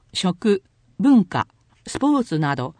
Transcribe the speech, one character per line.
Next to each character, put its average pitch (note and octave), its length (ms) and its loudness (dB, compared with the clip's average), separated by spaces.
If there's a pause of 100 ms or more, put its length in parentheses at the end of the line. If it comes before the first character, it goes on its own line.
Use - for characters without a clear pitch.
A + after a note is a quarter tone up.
(140)
食、 D3 500 -2 (360)
文 A#3+ 240 4
化、 A#2+ 240 -6 (400)
ス - 120 -8
ポ C#4 180 0
ー B3 80 0
ツ D#3 140 -4
な C#3+ 180 -2
ど、 B2+ 220 -8